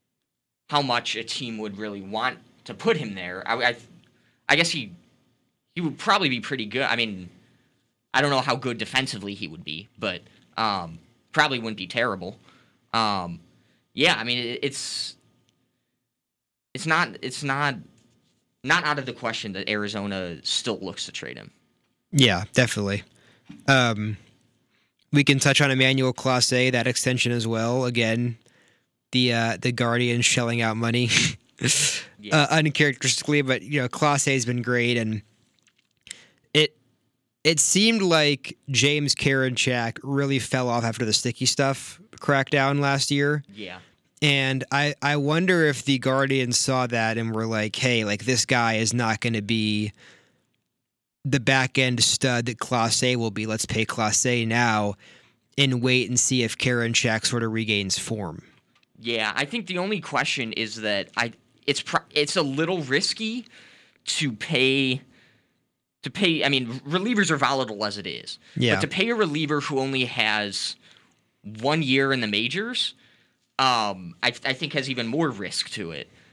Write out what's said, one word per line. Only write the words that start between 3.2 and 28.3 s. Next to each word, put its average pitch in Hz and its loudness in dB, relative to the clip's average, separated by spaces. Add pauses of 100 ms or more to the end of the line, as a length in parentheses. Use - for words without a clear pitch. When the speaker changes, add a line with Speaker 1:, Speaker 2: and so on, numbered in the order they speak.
Speaker 1:
I, 113 -2
I, 123 0 (720)
I 139 6
guess 165 2
he, 120 -6 (840)
he 170 -6
would 147 -2
probably 196 2
be 123 0
pretty 120 -6
good. 123 -2
I 120 0
mean, 101 -4 (840)
I 127 2
don't 143 2
know 139 2
how 127 0
good 123 -4
defensively 110 -4
he 101 -10
would 82 -14
be, 80 -10 (100)
but, 92 -4 (380)
um, 92 -4 (340)
probably 147 2
wouldn't 110 -6
be 95 -8
terrible. 101 -4 (540)
Um, 95 -2 (540)
yeah, 147 2
I 110 -6
mean, 123 -2
it, 120 -6
it's, - -6 (1600)
it's 139 -10
not, 160 2
it's 127 -8
not, 143 0 (880)
not 160 4
out 147 0
of 131 -6
the 131 -6
question 113 -6
that 95 -6
Arizona 101 -4
still - -4
looks - -8
to - -16
trade 62 -12
him. 52 -18 (580)
Speaker 2:
Yeah, 110 6
definitely. 104 0 (640)
Um, 113 2 (960)
we 143 6
can 139 4
touch 139 4
on 143 6
Emmanuel 131 4
Clase, 127 2
that 117 0
extension 123 0
as 120 0
well. 113 0
Again, 117 0 (760)